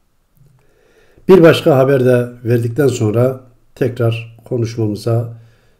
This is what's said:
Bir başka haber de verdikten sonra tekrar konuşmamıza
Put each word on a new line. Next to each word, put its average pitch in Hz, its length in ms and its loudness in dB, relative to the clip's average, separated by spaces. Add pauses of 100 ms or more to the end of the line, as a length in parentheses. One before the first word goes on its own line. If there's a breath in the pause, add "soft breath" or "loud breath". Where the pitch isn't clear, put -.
(1300 soft breath)
Bir 180 140 6
başka 160 360 4
haber 131 260 2
de 123 240 0 (160)
verdikten 120 440 -2
sonra 117 520 -2 (340)
tekrar 117 680 -6
konuşmamıza 113 960 -6 (420 soft breath)